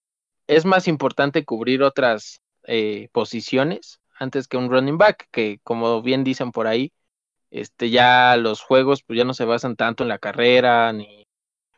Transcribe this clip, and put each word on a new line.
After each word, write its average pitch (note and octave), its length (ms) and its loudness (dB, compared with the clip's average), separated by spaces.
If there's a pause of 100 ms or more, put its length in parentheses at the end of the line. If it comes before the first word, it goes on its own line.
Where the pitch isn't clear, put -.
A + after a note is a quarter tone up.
(460)
es D#3 200 2
más F#3 200 2
importante C#3+ 600 -2
cubrir B2 360 -2
otras, B2+ 600 -2 (220)
eh, G#2+ 480 -4
posiciones C3 920 -4 (160)
antes C3 280 -8
que C3 120 -6
un B2+ 120 -4
running C3+ 280 0
back, G#3 320 2
que G#2+ 320 -4
como A#2 400 -2
bien C3 200 -2
dicen C3 300 -4
por A2+ 140 -4
ahí, A#2+ 260 -4 (580)
este, A#2+ 380 -8
ya B2 480 4
los A2 240 -2
juegos, C3 420 2
pues, A#2 140 -8
ya A#2+ 80 2
no B2+ 80 -4
se B2 140 -4
basan A#2 280 -2
tanto A#2 280 -4
en A#2+ 80 -4
la G#2 80 -6
carrera A#2+ 760 2
ni, G#2 340 -14 (520)